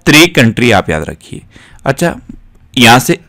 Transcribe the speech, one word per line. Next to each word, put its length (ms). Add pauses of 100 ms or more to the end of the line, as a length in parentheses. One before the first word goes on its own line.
थ्री 200
कंट्री 440
आप 200
याद 120
रखिए। 400 (420)
अच्छा, 320 (640)
यहाँ 200
से 200 (100)